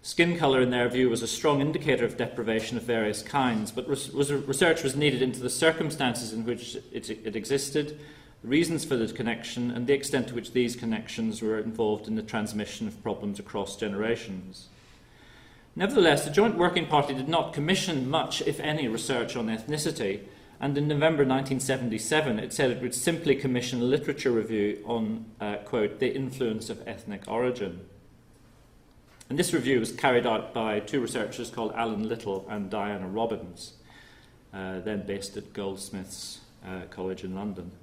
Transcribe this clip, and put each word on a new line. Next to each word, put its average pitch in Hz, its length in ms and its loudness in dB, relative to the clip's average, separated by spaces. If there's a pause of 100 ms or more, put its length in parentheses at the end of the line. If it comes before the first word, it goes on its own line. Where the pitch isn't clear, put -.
Skin 170 340 2
colour, 135 240 4
in 123 100 6
their 123 180 4
view, 127 200 4
was 113 140 2
a 113 40 -4
strong 139 360 4
indicator 139 420 2
of - 140 -2
deprivation 113 580 -2
of 110 60 -4
various 110 400 0
kinds, 117 480 0
but - 180 -6
res-, 139 240 -2
was, 139 180 0
research 143 520 4
was 131 140 0
needed 139 260 4
into 127 180 0
the 120 100 -2
circumstances 143 840 2
in 113 100 -2
which 117 320 -4 (160)
it, 117 180 -8
it 110 260 -6
existed, 143 640 0 (440)
the 117 60 -10
reasons 165 360 2
for 131 120 0
the 110 160 2
connection, 117 580 -2
and 120 160 -4
the 139 80 6
extent 139 340 0
to 123 60 -10
which 117 180 -6
these 120 240 2
connections 110 640 -4
were 110 180 0
involved 107 480 0
in 110 100 -2
the 110 60 -2
transmission 107 640 -4
of - 160 -10
problems 101 360 -4
across - 380 -6
generations. 101 920 -4 (1040)
Nevertheless, 175 500 6
the - 60 -4
Joint 214 260 6
Working 175 300 2
Party 143 280 4
did 131 140 -4
not 165 260 0
commission 151 560 0
much, 160 320 0
if 143 180 -2
any, 151 280 0
research 113 480 -2
on 113 100 -2
ethnicity, 113 720 -2 (420)
and 139 140 0
in 147 120 2
November 151 360 6
nineteen 135 360 2
seventy-seven, 123 760 2
it - 140 -6
said 135 180 2
it 123 120 -2
would 123 120 -4
simply 156 400 2
commission 127 460 0
a 120 40 2
literature 139 460 2
review 107 560 2
on, 110 380 -2 (160)
uh, 107 240 -4
quote, 107 360 0
"the 127 140 2
influence 127 540 -2
of - 180 -8
ethnic 104 420 -10
origin." 110 520 -2 (1500)
And 139 80 -2
this 180 160 2
review 131 260 4
was 110 120 -2
carried 123 340 4
out 113 260 0
by 107 280 0
two 135 200 -2
researchers 117 500 -4
called 113 260 -4
Alan 110 320 -2
Little 101 420 -4
and 101 180 -6
Diana 101 400 -4
Robbins, 104 680 -6 (800)
uh, 95 280 -6
then 101 260 -4
based 98 300 -8
at 101 180 -12
Goldsmiths, - 840 -8 (260)
uh, 92 140 -8 (100)
College 92 340 -6
in 92 100 -6
London. 92 360 -8 (120)